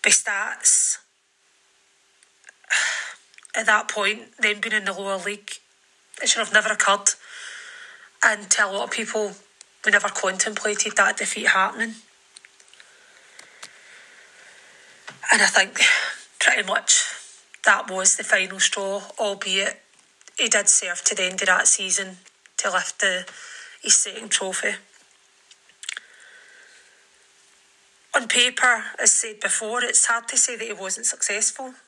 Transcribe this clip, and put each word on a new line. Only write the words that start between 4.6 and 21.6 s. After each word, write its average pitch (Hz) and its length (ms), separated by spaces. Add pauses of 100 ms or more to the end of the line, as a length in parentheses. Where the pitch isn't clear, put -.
being 226 140
in 202 100
the 196 80
lower 196 240
league, 202 340 (720)
it - 80
should 233 100
have 208 140
never 214 180
occurred. 208 400 (1120)
And 208 280
to 214 140
a 190 60
lot 202 140
of - 60
people, 220 400 (540)
we 214 60
never 202 180
contemplated 208 840
that 208 220
defeat 214 300
happening. - 480 (3250)
And - 100
I - 60
think - 320 (600)
pretty - 240
much - 400 (600)
that 202 240
was 185 260
the - 80
final 190 360
straw, 196 420 (180)
albeit 196 600 (560)
he 240 100
did 208 220
serve - 360
to 208 100
the 190 80
end 185 180
of 196 60
that 180 200